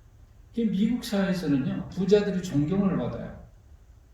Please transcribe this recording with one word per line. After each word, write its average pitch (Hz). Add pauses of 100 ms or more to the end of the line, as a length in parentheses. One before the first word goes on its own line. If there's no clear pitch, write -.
(540)
그 226
미국 226
사회에서는요, 180
부자들이 190
존경을 160
받아요. - (760)